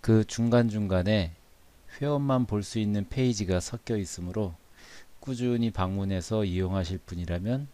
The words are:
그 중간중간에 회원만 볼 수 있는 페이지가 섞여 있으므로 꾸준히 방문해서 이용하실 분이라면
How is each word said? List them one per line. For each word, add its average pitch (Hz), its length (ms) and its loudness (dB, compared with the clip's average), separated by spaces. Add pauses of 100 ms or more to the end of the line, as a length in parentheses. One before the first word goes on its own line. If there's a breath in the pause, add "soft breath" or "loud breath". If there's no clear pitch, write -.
그 110 220 6
중간중간에 104 1080 2 (680)
회원만 139 460 2
볼 104 160 0
수 101 160 -6
있는 104 320 0
페이지가 104 500 0
섞여 113 380 -4
있으므로 90 560 -4 (680 loud breath)
꾸준히 120 520 0
방문해서 98 720 0
이용하실 92 640 -2
분이라면 90 680 -4